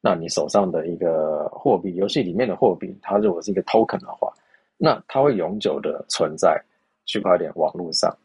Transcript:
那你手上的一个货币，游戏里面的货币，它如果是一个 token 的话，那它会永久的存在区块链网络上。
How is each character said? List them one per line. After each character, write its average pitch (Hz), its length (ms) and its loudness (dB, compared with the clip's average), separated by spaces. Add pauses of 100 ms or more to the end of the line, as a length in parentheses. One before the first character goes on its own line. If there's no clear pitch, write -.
那 98 140 2
你 82 140 -6
手 76 200 -2
上 98 220 2
的 82 160 -2
一 85 100 -4
个 78 520 0
货 - 280 2
币， 90 200 -4
游 98 100 0
戏 127 160 0
里 90 100 -2
面 117 140 0
的 98 80 -4
货 110 180 4
币， - 300 -8
它 101 160 0
如 104 140 2
果 85 100 -4
是 107 80 -6
一 95 40 -2
个 92 100 0
token 107 360 2
的 - 60 -20
话， - 260 -6 (460)
那 - 300 2
它 135 140 2
会 143 140 4
永 92 220 -4
久 73 220 -2
的 73 280 -6
存 78 280 -2
在 80 260 2 (440)
区 - 120 -4
块 92 180 4
链 85 200 -2
网 78 180 0
络 87 180 -8
上。 - 220 0 (100)